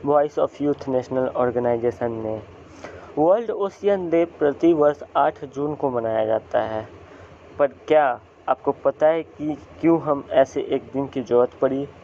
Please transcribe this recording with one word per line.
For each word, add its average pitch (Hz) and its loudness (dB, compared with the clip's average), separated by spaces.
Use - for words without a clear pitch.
Voice 147 2
of 147 -2
Youth 143 -2
National 131 -2
Organization 120 -2
ने। 110 -8
World 202 2
Ocean 196 -2
Day 165 2
प्रतिवर्ष 147 2
आठ 151 0
जून 143 -6
को 143 -2
मनाया 113 -2
जाता 110 -2
है, 110 -6
पर 139 4
क्या 135 0
आपको 156 -2
पता 143 0
है 160 2
कि 151 -8
क्यों 165 4
हम 143 -4
ऐसे 135 2
एक 135 -4
दिन 135 -4
की 131 -6
ज़रूरत 120 2
पड़ी? 139 -2